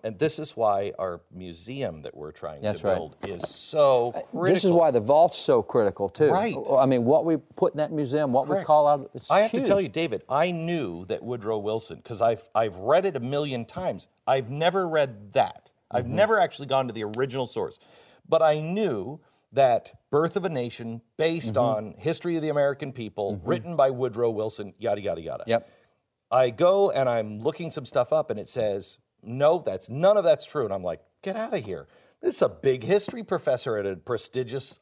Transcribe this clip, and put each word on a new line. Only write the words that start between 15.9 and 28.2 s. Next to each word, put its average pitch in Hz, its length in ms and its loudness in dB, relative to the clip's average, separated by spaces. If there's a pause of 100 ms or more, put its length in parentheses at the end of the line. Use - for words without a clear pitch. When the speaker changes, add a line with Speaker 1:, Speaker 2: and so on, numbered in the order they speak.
Speaker 1:
I've 123 160 -2
Speaker 2:
Mm-hmm. 123 100 -4
Speaker 1:
never 214 240 4
actually 143 280 -2
gone 135 180 2
to 113 80 -8
the 110 100 -6
original 123 400 -4
source. 104 340 -6 (480)
But 160 160 2
I 156 180 4
knew 156 580 -4 (320)
that 120 440 2 (160)
Birth 160 260 2
of 185 80 -2
a 190 60 0
Nation, 117 500 -6 (160)
based 156 380 0
Speaker 2:
Mm-hmm. 117 220 2
Speaker 1:
on 107 200 -8
history 165 400 -4
of 160 60 -2
the 156 80 -2
American 143 420 0
people, 104 420 -6
Speaker 2:
Mm-hmm. 92 140 -10
Speaker 1:
written 165 280 -4
by 135 140 4
Woodrow 120 400 -2
Wilson, 107 480 -6
yada, 104 220 -2
yada, 90 220 -4
yada. 76 260 -10
Speaker 2:
Yep. 113 200 0 (600)
Speaker 1:
I 127 200 4
go 180 400 4
and 131 180 2
I'm 107 320 -2
looking 156 320 -4
some 131 140 -10
stuff - 260 -2
up, 151 180 0